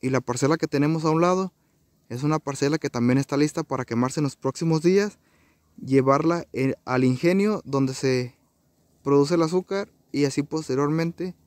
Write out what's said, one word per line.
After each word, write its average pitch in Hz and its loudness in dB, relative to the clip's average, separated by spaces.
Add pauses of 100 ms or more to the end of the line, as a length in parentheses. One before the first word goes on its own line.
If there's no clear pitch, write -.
Y 131 -2
la 131 0
parcela 135 0
que 165 -4
tenemos 151 0
a 156 2
un 160 2
lado 185 0 (560)
es 123 -8
una 151 0
parcela 143 -2
que 139 -4
también 123 2
está 139 -2
lista 151 0
para 131 -6
quemarse 123 -2
en - 0
los 139 -4
próximos 156 -2
días. 196 2 (580)
Llevarla, 135 2
eh, 131 -2 (100)
al 127 0
ingenio 180 2
donde 135 -2
se 127 -2 (680)
produce 143 4
el 165 2
azúcar 185 -4 (240)
y 143 2
así 139 -2
posteriormente 160 -4 (120)